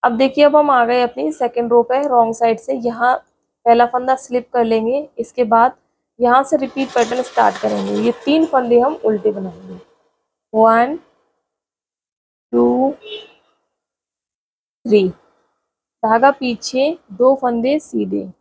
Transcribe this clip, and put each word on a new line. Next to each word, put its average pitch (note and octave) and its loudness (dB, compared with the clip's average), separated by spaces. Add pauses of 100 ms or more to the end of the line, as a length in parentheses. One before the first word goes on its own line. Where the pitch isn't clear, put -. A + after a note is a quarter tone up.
अब A#3+ 2
देखिए, C4+ 2
अब D4 4
हम D4 4
आ B3 4
गए B3 0
अपनी B3+ -4
second A#3+ -4
row A#3+ 6
पे B3+ -2
wrong A#3 2
side A3+ 0
से। C4 -8
यहाँ A#3+ -2 (500)
पहला A#3 4
फंदा B3+ -2
slip B3 -6
कर A#3+ 0
लेंगे, A3+ -2 (100)
इसके A#3 -4
बाद A3+ 2 (440)
यहाँ B3 4
से D4 -2
repeat C4 -4
pattern A#3+ -2
start A3 0
करेंगे। G#3 -4
ये A3 0 (140)
तीन D#4+ 2
फंदे B3 0
हम C#4+ 0
उल्टे G#3+ -2
बनाएंगे, F#3 -12 (760)
वन, A3+ 2 (1600)
टू, A#3+ 2 (1900)
three, G#3 4 (960)
धागा A3+ 4
पीछे, C4 -4 (220)
दो B3 2
फंदे B3+ -2
सीधे। G3+ -6 (140)